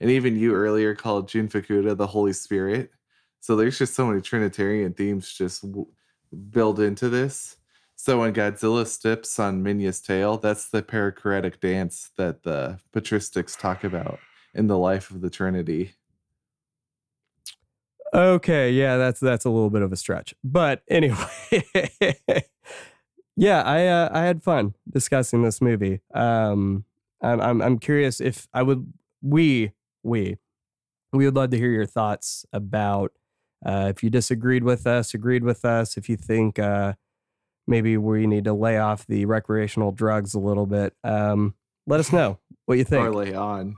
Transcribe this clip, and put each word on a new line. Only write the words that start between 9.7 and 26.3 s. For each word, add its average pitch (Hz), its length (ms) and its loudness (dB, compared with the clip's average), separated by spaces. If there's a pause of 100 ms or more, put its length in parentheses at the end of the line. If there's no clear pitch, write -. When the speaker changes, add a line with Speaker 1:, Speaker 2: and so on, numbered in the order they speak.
Speaker 1:
tail, 104 380 0
that's 104 320 -4
the 107 120 -2
perichoretic 98 800 -4
dance 92 560 -4
that 87 280 -4
the 78 340 -6 (160)
patristics 104 640 -4
talk 92 260 -4
about 90 340 -6 (360)
in 107 140 0
the 98 100 2
life 95 320 0
of 95 100 -14
the 90 80 -6
Trinity. 90 640 -4 (2250)
Speaker 2:
Okay, 175 600 4
yeah, 131 240 4
that's, 127 240 2
that's 127 240 2
a 127 60 0
little 110 200 4
bit 107 120 2
of 95 100 0
a 90 40 -6
stretch. - 460 -6
But 143 460 2
anyway, 147 280 4 (360)
<laughs> - 920 0 (920)
yeah, 170 260 6
I, 156 240 2
uh, 170 260 4
I 156 100 0
had 175 200 2
fun 120 320 2 (160)
discussing 127 520 2
this 113 180 0
movie. 101 400 2 (120)
Um, 104 720 0 (380)